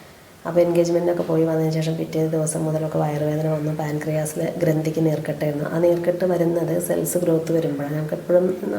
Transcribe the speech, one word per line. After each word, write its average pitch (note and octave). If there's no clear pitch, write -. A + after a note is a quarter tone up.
അപ്പോൾ E3+
എൻഗേജ്മെൻറ്റിനൊക്കെ E3+
പോയി E3
വന്നതിന് D#3+
ശേഷം D#3+
പിറ്റേ D#3+
ദിവസം D#3+
മുതലൊക്കെ D#3
വയറുവേദന D3+
വന്നു. D#3
പാൻക്രിയാസിലെ D#3
ഗ്രന്ഥിക്ക് D#3
നീർക്കെട്ടായിരുന്നു. D3+
ആ D#3+
നീർക്കെട്ട് F3
വരുന്നത് E3+
സെൽസ് E3+
ഗ്രോത്ത് E3
വരുമ്പോഴാണ്. C#3+
ഞങ്ങൾക്ക് D#3
എപ്പോഴും F3+